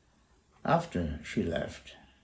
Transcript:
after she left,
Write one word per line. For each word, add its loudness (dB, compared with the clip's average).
after 2
she 0
left, -4